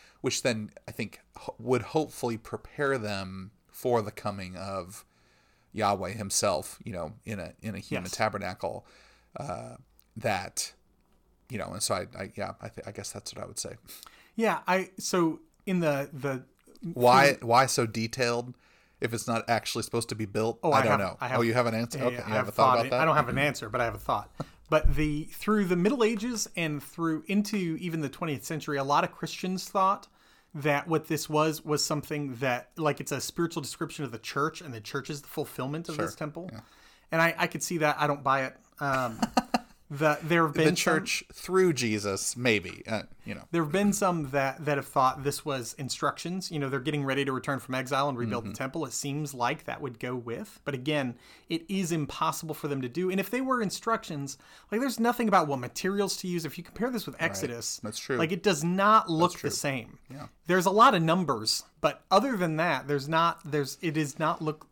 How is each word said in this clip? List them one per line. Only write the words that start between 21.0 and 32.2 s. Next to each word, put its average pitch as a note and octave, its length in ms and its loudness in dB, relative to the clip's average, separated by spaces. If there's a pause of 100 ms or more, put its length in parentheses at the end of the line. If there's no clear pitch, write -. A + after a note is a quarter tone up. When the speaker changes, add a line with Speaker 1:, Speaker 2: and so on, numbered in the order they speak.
Speaker 2:
I B2+ 80 -4
have, B2 120 0
Speaker 1:
Oh, - 40 4
you A2+ 100 2
have A#2+ 120 4
an A2+ 100 0
answer? A#2 240 -4
Speaker 2:
yeah, A#2+ 60 0
Speaker 1:
Okay, B2 100 0
Speaker 2:
yeah, A#2+ 60 -6
Speaker 1:
you A2+ 60 -10
Speaker 2:
I - 20 -4
Speaker 1:
have A2 160 0
Speaker 2:
have - 20 -8
Speaker 1:
a G#2 60 -8
thought B2+ 240 6
Speaker 2:
thought. A#2 100 2
Speaker 1:
about - 100 -6
that? C3 40 2
Speaker 2:
I D#3+ 40 4
don't D#3 120 6
have B2 120 4
an B2 80 -2
answer, C3+ 320 0
but B2 120 -2
I - 40 0
have A2 100 -2
a G#2 40 -10
thought. A2 400 -2
Speaker 1:
<laughs> - 60 -6 (220)
Speaker 2:
But D3+ 280 6
the, D3+ 300 0
through G#3 400 2
the F3+ 100 2
Middle A3 280 4
Ages A3+ 520 0
and D3+ 260 -2
through D#3+ 460 -4
into G3 520 0
even E3 220 -2
the C#3 80 -2
twentieth D#3 340 -6
century, D3+ 360 -4
a C#3 40 0
lot C#3+ 200 4
of F3 80 -2
Christians - 580 -6
thought G3 380 2 (480)
that C#3+ 320 0
what D#3+ 200 0
this D3+ 220 -4
was, D3+ 340 2
was D3 220 0
something D3 520 -4